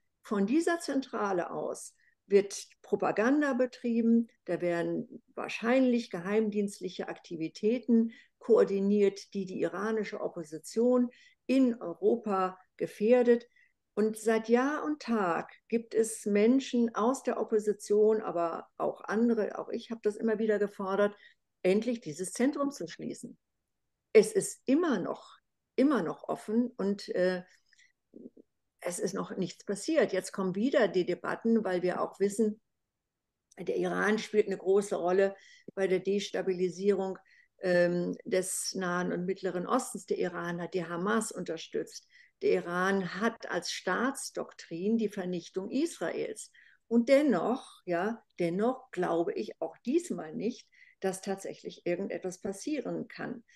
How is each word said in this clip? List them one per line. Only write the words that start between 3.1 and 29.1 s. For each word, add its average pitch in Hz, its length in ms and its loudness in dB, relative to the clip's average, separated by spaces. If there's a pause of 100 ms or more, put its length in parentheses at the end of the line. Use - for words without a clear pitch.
betrieben, 233 760 2 (180)
da 170 160 -4
werden 170 640 -4 (120)
wahrscheinlich 240 760 2
geheimdienstliche 202 960 -2
Aktivitäten 220 1040 0 (280)
koordiniert, 196 920 2
die 196 120 -4
die 185 160 -6
iranische 202 600 -4
Opposition 240 880 0 (380)
in 254 340 4
Europa 190 800 0 (180)
gefährdet. 233 720 4 (460)
Und 220 240 0
seit 226 300 0
Jahr 262 360 2
und 302 180 -4
Tag 190 520 -2 (140)
gibt 226 260 -4
es 220 320 0
Menschen 233 720 4
aus 233 280 0
der - 160 -2
Opposition, 214 840 2
aber 170 460 -4 (100)
auch - 240 -2
andere, 220 580 2
auch - 100 -10
ich - 220 -8
habe 233 120 -10
das 208 120 0
immer 220 240 0
wieder 214 200 2
gefordert, 202 560 0 (460)
endlich 220 380 2
dieses 160 320 -8
Zentrum 277 400 0
zu 170 160 -10
schließen. - 500 -12 (760)
Es 208 180 8
ist - 340 -2
immer 277 340 2
noch, - 380 -8 (380)
immer 262 280 4
noch - 260 -8
offen 233 480 -2
und, 196 320 -2
äh, 180 340 2 (1400)
es 180 200 -6
ist 190 140 -4